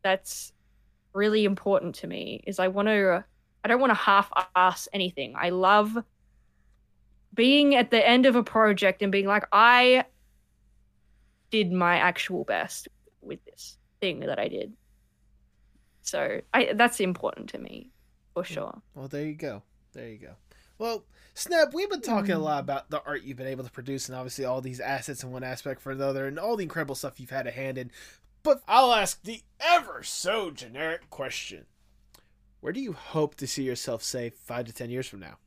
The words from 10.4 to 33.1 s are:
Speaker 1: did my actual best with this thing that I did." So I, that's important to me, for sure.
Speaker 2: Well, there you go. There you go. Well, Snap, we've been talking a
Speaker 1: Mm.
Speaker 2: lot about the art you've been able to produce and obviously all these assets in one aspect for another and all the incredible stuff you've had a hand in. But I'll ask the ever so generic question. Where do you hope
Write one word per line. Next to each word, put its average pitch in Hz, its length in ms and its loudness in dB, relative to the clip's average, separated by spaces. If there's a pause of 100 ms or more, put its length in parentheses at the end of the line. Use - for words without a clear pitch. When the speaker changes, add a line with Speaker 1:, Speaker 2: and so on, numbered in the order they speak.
Speaker 1:
did 208 220 2
my 175 260 4
actual 175 460 0
best - 440 -4 (320)
with - 240 -14
this - 320 -20 (240)
thing 175 200 -2
that - 180 -4
I - 100 -2
did." - 240 -8 (1300)
So - 380 -4 (140)
I, 139 200 2
that's - 260 4
important - 500 -4
to - 80 -14
me, - 320 -18 (440)
for 175 100 -6
sure. - 360 -10 (140)
Speaker 2:
Well, 135 140 -14
there 147 180 -8
you 151 80 -8
go. 139 280 -12 (300)
There 120 160 -16
you 110 100 -18
go. 76 140 -20 (460)
Well, 226 260 -6 (300)
Snap, 320 400 2
we've 392 160 -4
been 359 100 -4
talking 202 320 -2
a 165 60 0
Speaker 1:
Mm. 156 40 -2
Speaker 2:
lot 151 180 -2
about 139 300 -6
the 151 140 -6
art 139 180 -8
you've 127 140 -14
been 131 100 -12
able 131 180 -8
to 120 60 -14
produce 131 380 -10
and 127 80 -12
obviously 127 280 -8
all 127 160 -2
these 127 200 -10
assets 131 420 -6
in 127 80 -14
one 127 140 -10
aspect 127 360 -8
for 135 120 -12
another 135 340 -4
and 143 120 -8
all 220 180 -2
the 208 80 -6
incredible 156 300 -6
stuff - 260 -10
you've 123 100 -18
had 131 160 -6
a 120 60 -4
hand 131 260 -8
in. 123 120 -10 (520)
But 277 240 2
I'll 240 280 6
ask 202 280 0
the 226 200 -12 (180)
ever 262 420 2
so 190 480 -4
generic 135 600 -10
question. - 560 -12 (960)
Where - 120 -8
do 233 80 -8
you 247 140 -8
hope 147 420 -4